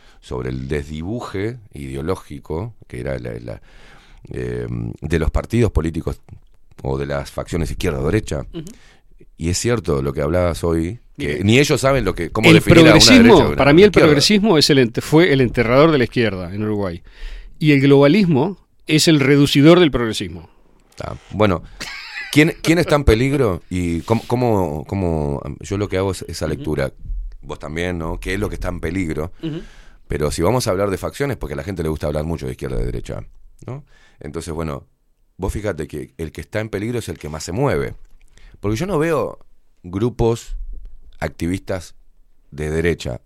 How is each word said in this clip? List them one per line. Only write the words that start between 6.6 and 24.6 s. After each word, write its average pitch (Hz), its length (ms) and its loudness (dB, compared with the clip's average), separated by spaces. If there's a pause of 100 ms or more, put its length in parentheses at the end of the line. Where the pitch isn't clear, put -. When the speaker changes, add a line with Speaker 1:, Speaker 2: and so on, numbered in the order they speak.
Speaker 1:
o 67 160 -4
de 69 80 -6
las 69 240 -8
facciones 78 400 -6
izquierda 73 300 -4
o 67 60 -2
derecha. 80 460 -2
Speaker 2:
Ujú. 76 120 -12 (720)
Speaker 1:
Y 82 140 -4
es 87 80 -2
cierto 82 440 -2
lo 69 100 -2
que 73 100 -4
hablabas 85 420 0
hoy, 85 340 -2 (180)
que 143 120 -6
Speaker 2:
Mire, 143 160 -4
Speaker 1:
ni 110 160 6
ellos 147 200 2
saben 135 240 0
lo 92 100 0
que, 85 160 -6
cómo 110 180 2
Speaker 2:
el 160 60 10
Speaker 1:
definir 170 240 6
a 170 40 10
una - 80 8
Speaker 2:
progresismo, 240 320 8
Speaker 1:
derecha 202 220 8
o 107 40 2
una - 80 -2
Speaker 2:
para 135 160 4
mí 170 100 10
el 208 60 10
Speaker 1:
izquierda. 185 200 6
Speaker 2:
progresismo 185 500 4
es 139 120 2
el 143 80 6
ente-, 123 220 2
fue 160 320 4
el 135 80 2
enterrador 127 520 4
de 147 60 2
la 123 60 2
izquierda 95 480 -2
en 104 120 -6
Uruguay. 101 380 -4 (580)
Y 151 120 4
el 139 80 6
globalismo 143 880 4 (220)
es 156 180 2
el 156 140 6
reducidor 143 580 6
del 165 140 4
progresismo. 104 580 -6 (500)
Speaker 1:
Ah, - 140 -10 (160)
bueno, 95 320 0 (720)
¿quién, 156 300 4
quién 165 160 2
está 160 180 2
en 143 80 -2
peligro? 120 640 2
Y 87 300 -2
cómo, 113 260 0
cómo, 95 640 -2